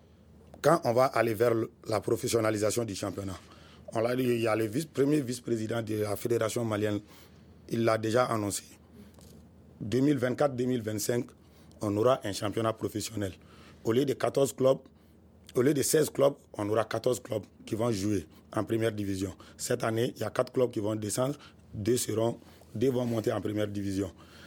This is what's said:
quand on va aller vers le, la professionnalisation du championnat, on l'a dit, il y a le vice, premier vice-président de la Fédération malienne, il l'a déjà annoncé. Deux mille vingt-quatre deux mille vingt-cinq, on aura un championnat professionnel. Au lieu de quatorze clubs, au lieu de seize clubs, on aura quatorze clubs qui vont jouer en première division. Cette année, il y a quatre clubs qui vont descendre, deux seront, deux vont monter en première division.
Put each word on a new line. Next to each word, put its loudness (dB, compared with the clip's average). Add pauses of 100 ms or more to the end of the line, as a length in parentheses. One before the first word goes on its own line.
(600)
quand 6
on 2
va 6
aller 0
vers 4
le, 0 (180)
la 0
professionnalisation 0
du -6
championnat, -6 (540)
on 0
l'a 0
dit, 0
il 2
y 2
a 2
le 2
vice, -2
premier 2
vice-président -4
de -2
la -2
Fédération 0
malienne, 0 (680)
il 0
l'a 4
déjà 2
annoncé. -2 (1160)
Deux -2
mille 2
vingt-quatre 0
deux -2
mille 0
vingt-cinq, -2 (540)
on 0
aura 4
un -4
championnat -2
professionnel. -6 (500)
Au 0
lieu 4
de -2
quatorze 0
clubs, 4 (760)
au 2
lieu 4
de 0
seize 2
clubs, 2 (180)
on -4
aura 2
quatorze -2
clubs -6 (220)
qui -6
vont 0
jouer -2 (260)
en 0
première 0
division. -4 (220)
Cette -2
année, 0
il -16
y -2
a -4
quatre -2
clubs 2
qui -4
vont -2
descendre, -2 (360)
deux 0
seront, 0 (360)
deux 2
vont 0
monter 0
en -2
première -2
division. -4 (340)